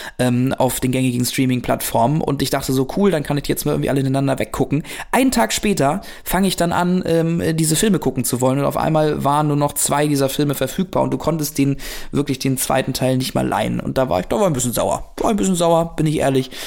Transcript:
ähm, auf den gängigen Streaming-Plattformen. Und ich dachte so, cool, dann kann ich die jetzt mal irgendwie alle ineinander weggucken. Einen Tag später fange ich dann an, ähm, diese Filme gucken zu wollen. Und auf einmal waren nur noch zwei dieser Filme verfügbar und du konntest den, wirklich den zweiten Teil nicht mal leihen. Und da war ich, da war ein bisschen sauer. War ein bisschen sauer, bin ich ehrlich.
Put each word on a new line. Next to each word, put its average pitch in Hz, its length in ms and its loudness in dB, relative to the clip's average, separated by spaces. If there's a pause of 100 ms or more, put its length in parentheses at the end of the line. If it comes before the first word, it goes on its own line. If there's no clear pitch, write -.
(180)
ähm, 127 380 2
auf 127 240 0
den 127 100 0
gängigen 127 320 0
Streaming-Plattformen. 123 1000 0
Und 143 180 0
ich 135 80 0
dachte 135 240 -2
so, 131 240 2
cool, 196 140 4
dann 156 140 2
kann 147 120 -2
ich 143 60 -2
die - 80 -2
jetzt - 160 -2
mal 147 60 0
irgendwie 147 180 0
alle 139 100 2
ineinander 135 380 2
weggucken. 135 440 -2 (300)
Einen 262 180 4
Tag 226 220 2
später 202 480 0 (240)
fange 190 240 2
ich 175 80 -2
dann 170 160 0
an, 180 320 2
ähm, 165 380 0 (140)
diese 160 200 0
Filme 202 220 2
gucken 127 260 -2
zu 120 160 -2
wollen. 131 180 2
Und 143 60 0
auf 135 140 -2
einmal 151 440 0
waren 147 260 2
nur 143 80 2
noch 147 180 0
zwei 147 320 0
dieser 139 240 2
Filme 143 240 0
verfügbar 135 480 -2
und 131 80 0
du 135 80 -2
konntest 156 400 -2
den, 139 180 2 (340)
wirklich 139 280 -2
den 135 180 0
zweiten 135 380 0
Teil 131 240 2
nicht 127 160 -4
mal 127 120 0
leihen. 117 340 -2
Und - 180 -4
da 131 100 2
war 90 120 2
ich, - 60 -4
da - 140 0
war 202 60 4
ein 165 80 2
bisschen 123 180 -2
sauer. - 460 -2
War - 100 0
ein 220 80 2
bisschen 190 200 0
sauer, 170 400 2
bin 156 100 0
ich 156 120 0
ehrlich. 131 320 0 (160)